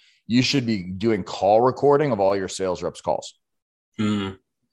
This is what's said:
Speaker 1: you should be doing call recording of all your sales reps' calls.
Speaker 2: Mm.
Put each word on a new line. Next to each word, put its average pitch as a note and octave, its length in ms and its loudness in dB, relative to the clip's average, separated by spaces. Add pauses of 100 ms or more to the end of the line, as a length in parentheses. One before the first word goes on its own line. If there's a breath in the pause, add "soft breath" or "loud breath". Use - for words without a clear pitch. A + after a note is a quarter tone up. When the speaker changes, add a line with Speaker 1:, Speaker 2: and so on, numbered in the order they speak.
(260 soft breath)
Speaker 1:
you B2 160 2
should B2+ 240 0
be G#2+ 180 -2
doing F#2+ 380 -2
call G#2 380 2
recording C#3 540 2
of G2+ 80 0
all G2 120 2
your F#2+ 140 -4
sales F2+ 340 -4
reps' E2+ 200 -8
calls. - 360 -6 (640)
Speaker 2:
Mm. G2+ 380 -4 (360)